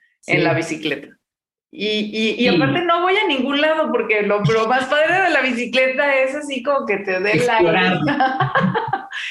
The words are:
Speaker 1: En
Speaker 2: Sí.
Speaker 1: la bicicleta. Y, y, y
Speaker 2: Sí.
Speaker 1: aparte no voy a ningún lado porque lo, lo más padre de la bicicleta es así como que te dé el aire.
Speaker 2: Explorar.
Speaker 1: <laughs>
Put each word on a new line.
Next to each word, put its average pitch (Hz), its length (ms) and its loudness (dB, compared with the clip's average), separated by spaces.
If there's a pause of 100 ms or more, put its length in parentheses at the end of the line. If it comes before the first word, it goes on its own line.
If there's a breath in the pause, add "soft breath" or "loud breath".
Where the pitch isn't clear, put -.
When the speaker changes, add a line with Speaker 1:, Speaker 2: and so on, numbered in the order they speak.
(280)
Speaker 1:
En 170 100 0
Speaker 2:
Sí. 156 60 2
Speaker 1:
la 170 100 2
bicicleta. 156 540 -4 (640)
Y, 202 160 -6
y, 214 440 -2
y - 60 -6
Speaker 2:
Sí. 247 100 2
Speaker 1:
aparte 170 340 2
no 339 200 2
voy 370 140 2
a 427 120 0
ningún 277 340 0
lado 311 300 0
porque 220 320 0
lo, 202 200 0
lo 220 240 2
más 262 180 0
padre 320 360 2
de 370 80 2
la 285 120 2
bicicleta 262 840 0
es 262 120 -2
así 277 280 -8
como 277 220 0
que 202 120 -2
te 190 220 -4
dé 208 140 0
el 247 160 2
aire. 185 200 4
Speaker 2:
Explorar. 185 360 2
Speaker 1:
<laughs> - 1040 0 (220 loud breath)